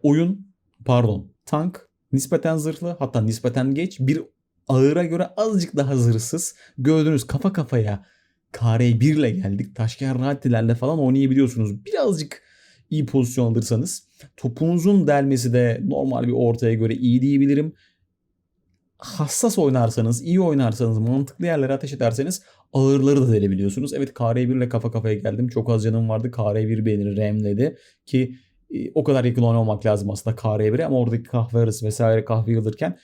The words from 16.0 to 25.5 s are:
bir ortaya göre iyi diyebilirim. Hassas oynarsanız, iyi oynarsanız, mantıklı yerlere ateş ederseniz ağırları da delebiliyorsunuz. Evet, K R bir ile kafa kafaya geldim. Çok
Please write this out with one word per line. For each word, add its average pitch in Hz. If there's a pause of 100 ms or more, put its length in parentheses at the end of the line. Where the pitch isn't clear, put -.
bir 120
ortaya 117
göre 110
iyi 123
diyebilirim. 139 (1200)
Hassas 196
oynarsanız, 120
iyi 175
oynarsanız, 123
mantıklı 131
yerlere 143
ateş 139
ederseniz 127 (320)
ağırları 135
da 120
delebiliyorsunuz. 101
Evet, 139
K 117
R 123
bir 127
ile 123
kafa 117
kafaya 113
geldim. 104
Çok 117